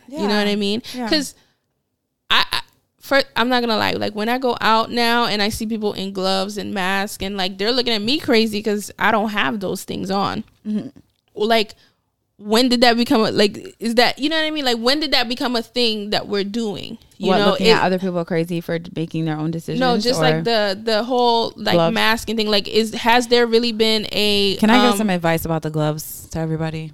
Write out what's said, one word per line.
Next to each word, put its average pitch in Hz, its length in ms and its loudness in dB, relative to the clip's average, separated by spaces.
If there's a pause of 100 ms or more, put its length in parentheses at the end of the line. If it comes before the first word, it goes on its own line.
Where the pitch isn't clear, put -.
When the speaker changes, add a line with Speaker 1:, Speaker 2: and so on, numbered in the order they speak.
Speaker 1:
You 277 120 -10
know - 80 0
Speaker 2:
Yeah. 208 100 2
Speaker 1:
what 208 80 0
I 202 80 0
mean? 208 260 -2 (140)
Speaker 2:
Yeah. 247 140 -6
Speaker 1:
'Cause 208 260 -10 (960)
I, - 200 4
I, - 100 -6 (380)
for, 269 220 0 (140)
I'm 240 140 0
not 247 120 2
gonna 233 160 -2
lie, 196 140 0
like, 208 240 -4
when 214 140 -2
I 247 100 -2
go 254 220 -2
out 220 280 2
now 233 380 0
and 202 160 -2
I 208 60 0
see 220 180 -4
people 214 260 -4
in 196 180 -6
gloves 190 460 -2
and 202 160 -8
masks 196 500 -4
and, 196 140 -6
like, 190 220 -4
they're 208 120 0
looking 247 220 0
at 208 80 -2
me 233 180 0
crazy 220 440 2
'cause 208 340 -2
I 202 140 2
don't 220 180 0
have 214 300 -2
those 185 240 -6
things 185 260 -8
on. 196 340 -2 (240)
Speaker 2:
Mm-hmm. 214 200 -4 (480)
Speaker 1:
Like, 220 400 0 (600)
when 220 300 2
did 240 140 2
that 233 160 6
become 240 240 4
a, 196 80 2
like, 113 500 0
is 233 160 -4
that, 220 220 4
you 262 100 -4
know 311 80 -2
what 311 100 0
I 311 40 -2
mean? 302 160 -4
Like, 240 140 0
when 254 200 0
did 302 120 -4
that 247 180 0
become 247 260 -2
a 226 60 -2
thing 220 480 -2
that 202 180 -2
we're 202 160 -2
doing? 208 540 -6 (200)
You - 120 -2
Speaker 2:
What, 190 80 4
Speaker 1:
know, 208 140 4
Speaker 2:
looking 190 160 0
Speaker 1:
it 226 60 6
Speaker 2:
at - 100 4
other 185 160 2
people 180 260 -2
crazy 170 340 -2
for 170 200 -4
d-, 170 160 -12
making 160 300 -4
their 151 120 -2
own 156 140 -2
decisions? 165 280 -6
Speaker 1:
No, 247 200 2
just, 233 200 0
Speaker 2:
or 160 40 2
Speaker 1:
like, 160 200 2
the, 208 380 0
the 220 220 0
whole, 240 520 2
like, 214 200 0
Speaker 2:
gloves? 165 180 4
Speaker 1:
masking 214 420 0
thing. 220 120 0
Like, 208 200 0
is, 220 280 0
has 233 320 2
there 240 180 4
really 233 260 2
been 220 400 0
a, 202 460 2
Speaker 2:
Can 214 140 4
I 247 100 6
give 208 120 4
Speaker 1:
um, 196 40 0
Speaker 2:
some 214 140 0
advice 165 340 0
about 160 160 -2
the 156 80 -6
gloves 151 640 -4
to - 80 -6
everybody? 160 540 -4